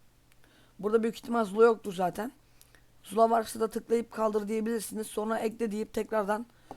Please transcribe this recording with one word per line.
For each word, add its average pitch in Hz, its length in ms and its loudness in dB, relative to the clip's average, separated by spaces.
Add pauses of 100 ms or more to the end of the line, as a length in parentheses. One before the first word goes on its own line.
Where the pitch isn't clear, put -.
(800)
Burada 214 240 2
büyük 226 140 -2
ihtimal 233 280 0
Zula 208 200 4
yoktur 214 300 4
zaten. 196 380 -2 (720)
Zula 226 280 4
varsa 226 300 0
da 220 100 0
tıklayıp 226 400 -2
kaldır 214 380 -2
diyebilirsiniz. 220 580 -4
Sonra 220 320 -4
ekle 226 340 -4
deyip 214 200 -6
tekrardan 214 540 -2 (300)